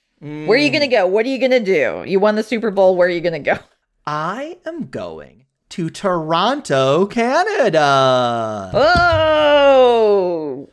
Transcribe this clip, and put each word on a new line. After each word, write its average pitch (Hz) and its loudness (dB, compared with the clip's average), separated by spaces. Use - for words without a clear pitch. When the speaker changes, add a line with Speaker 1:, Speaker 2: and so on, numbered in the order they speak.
Speaker 1:
Where 151 -4
are 220 4
you 294 2
gonna 294 0
Speaker 2:
Mm. 240 -8
Speaker 1:
go? 214 2
What 214 0
are 262 -6
you 269 -4
gonna 254 2
do? 139 -2
You 190 0
won 214 2
the 214 -2
Super 220 -4
Bowl. 190 2
Where 180 2
are - -4
you 175 -4
gonna 165 -4
go? 143 -2
Speaker 2:
I 196 -8
am 320 -10
going 82 -14
to 160 -6
Toronto, 165 0
Canada. 139 0
Speaker 1:
Oh! 269 2